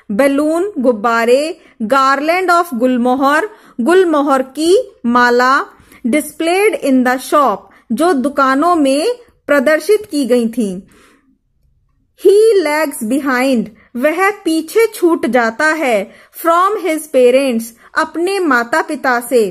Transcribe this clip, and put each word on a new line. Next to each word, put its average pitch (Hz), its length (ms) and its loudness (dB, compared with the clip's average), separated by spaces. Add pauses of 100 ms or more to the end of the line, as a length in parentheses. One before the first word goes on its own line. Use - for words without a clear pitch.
(120)
बैलून, 294 680 0
गुब्बारे, 240 800 0 (240)
garland 277 680 0
of 349 220 0
गुलमोहर, 254 720 0 (340)
गुलमोहर 302 600 2
की 320 360 0 (280)
माला, 247 500 2 (520)
displayed 330 800 0
in 262 180 2
the 254 180 0
shop, 262 360 0 (340)
जो 311 220 0
दुकानों 277 600 0
में 302 400 0 (320)
प्रदर्शित 311 640 0
की 285 140 -2
गई 233 240 0
थी। 226 200 -4 (1500)
He 381 160 4 (260)
lags 294 480 -4
behind, 262 560 -2 (280)
वह 320 340 0 (160)
पीछे 320 420 0
छूट 339 380 -2
जाता 233 400 0
है, 262 460 -2 (300)
from 370 440 0
his 311 300 -4
parents, 247 500 2 (320)
अपने 339 420 -4
माता 262 420 0
पिता 254 380 -4
से। 240 320 0